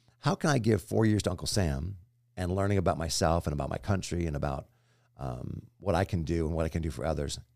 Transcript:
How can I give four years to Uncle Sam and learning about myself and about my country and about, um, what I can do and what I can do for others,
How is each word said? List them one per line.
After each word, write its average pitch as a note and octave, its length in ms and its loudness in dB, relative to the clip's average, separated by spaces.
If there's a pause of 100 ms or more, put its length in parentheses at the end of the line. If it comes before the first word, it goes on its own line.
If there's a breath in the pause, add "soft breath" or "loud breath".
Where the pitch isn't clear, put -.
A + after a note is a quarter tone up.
(180)
How D#3+ 160 0
can E3+ 160 0
I C#3 80 4
give G#2+ 240 2
four G#2+ 240 2
years G#2+ 160 4
to - 80 0
Uncle F2+ 160 -6
Sam E2+ 500 0 (400)
and F2+ 180 -2
learning G2 220 2
about F2 220 2
myself E2 480 2
and D2+ 80 -2
about C#2+ 160 -2
my - 80 -4
country F2 480 -2
and D2+ 100 -2
about, C#2 300 -4 (520)
um, B1 440 -8 (160)
what F#2+ 160 0
I F2+ 100 4
can E2+ 200 0
do E2 220 0
and D#2+ 80 0
what D#2+ 120 0
I - 20 -2
can E2 140 -2
do D#2+ 80 -2
for - 160 -6
others, D2 320 -2 (180)